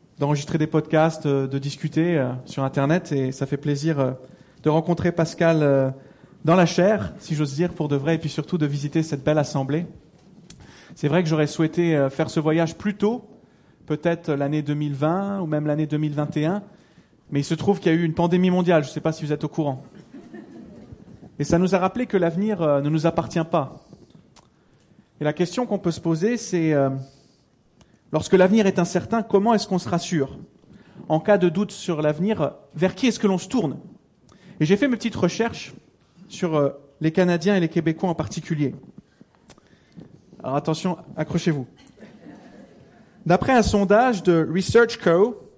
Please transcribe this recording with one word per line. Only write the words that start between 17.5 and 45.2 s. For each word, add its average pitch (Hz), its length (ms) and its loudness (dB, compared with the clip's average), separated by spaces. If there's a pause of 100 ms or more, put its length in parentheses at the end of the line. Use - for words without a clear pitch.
trouve 190 260 0
qu'il 165 140 2
y - 20 4
a - 20 4
eu 175 60 0
une 160 100 0
pandémie 180 360 2
mondiale, 175 340 2
je 135 60 -10
ne - 20 -16
sais - 80 -8
pas 160 140 -2
si 160 100 -14
vous 147 80 -4
êtes 147 140 -4
au - 20 -2
courant. 143 380 -4 (1500)
Et 143 60 -4
ça 170 140 2
nous 185 160 2
a - 20 4
rappelé 185 300 -2
que 202 100 0
l'avenir, 175 440 -2
euh, 147 200 2
ne 147 80 -2
nous 160 160 0
appartient 165 440 -2
pas. - 380 -4 (1300)
Et - 20 -6
la 147 80 0
question 180 340 -2
qu'on 202 140 -4
peut 170 120 -2
se - 100 -6
poser, 170 340 0
c'est, 165 380 0
euh, 139 160 4 (1200)
lorsque 156 220 -2
l'avenir 196 340 6
est 190 100 0
incertain, 185 460 0
comment 208 300 2
est-ce - 160 0
qu'on 185 100 0
se - 80 -8
rassure ? 170 520 -2 (680)
En 156 140 0
cas 208 160 4
de 180 100 4
doute 196 240 -2
sur 156 300 -4
l'avenir, 160 540 0 (200)
vers 180 200 0
qui 262 120 0
est-ce - 120 0
que 214 80 2
l'on 185 100 2
se - 100 -8
tourne ? 175 300 -2 (840)
Et 156 60 0
j'ai 185 100 4
fait 277 140 2
mes 233 80 0
petites 226 180 -6
recherches - 580 -2 (540)
sur, 160 300 -2
euh, 143 140 2 (280)
les 160 140 0
Canadiens 180 420 2
et 180 60 2
les 160 80 0
Québécois 165 400 -2
en 165 60 -2
particulier. 151 600 -4 (1700)
Alors 131 120 -4
attention, 160 420 -2 (200)
accrochez-vous. 156 500 -2 (1600)
D'après 185 260 4
un 240 80 6
sondage 208 600 4
de 160 280 4
Research 226 460 2
Co, 190 400 4 (200)